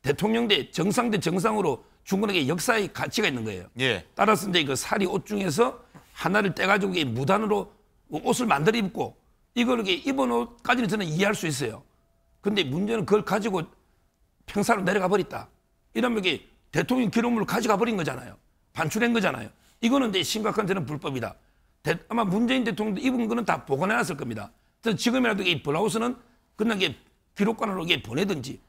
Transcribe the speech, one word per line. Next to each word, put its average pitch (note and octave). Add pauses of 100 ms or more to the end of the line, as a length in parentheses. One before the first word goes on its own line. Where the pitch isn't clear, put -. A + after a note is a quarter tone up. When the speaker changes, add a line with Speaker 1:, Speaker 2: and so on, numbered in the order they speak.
Speaker 1:
대통령 A3
대 F#3
정상 G#3+
대 G#3+
정상으로 F3+ (200)
준 G3
거는 G3+
이게 D3
역사의 F3+
가치가 D#3+
있는 B2+
거예요. F#2+ (140)
Speaker 2:
예. A#2
Speaker 1:
따라서 G3+
이제 F3
그 C3+
사리 G3+
옷 F#3
중에서 G3+ (320)
하나를 G3
떼가지고 G3
이게 F3
무단으로 F#3+ (360)
옷을 A#3
만들어 F#3
입고, F3+ (400)
이걸 A#3+
이렇게 F#3+
입은 C4+
옷까지는 A#3+
저는 G3
이해할 F#3+
수 F3+
있어요. B2+ (580)
근데 G3+
문제는 F#3
그걸 G#3
가지고 G3 (840)
평사로 G#3
내려가 F#3
버렸다. F3+ (460)
이러면 A3+
이게 E3+ (240)
대통령 A#3
기록물을 A3+
가져가 G#3
버린 A3+
거잖아요. C3 (360)
반출한 A3
거잖아요. D3+ (320)
이거는 B3
이제 F#3+
심각한 G#3+
저는 F#3
불법이다. C3+ (480)
대-, E3 (100)
아마 A3+
문재인 A#3
대통령도 G#3+
입은 B3+
거는 A#3
다 E3
보관해놨을 E3
겁니다. A2 (280)
그래서 A3
지금이라도 A#3
이 F3
블라우스는 G#3+ (380)
그냥 G#3+
이게 E3 (380)
기록관으로 G#3
이게 D#3+
보내든지 C#3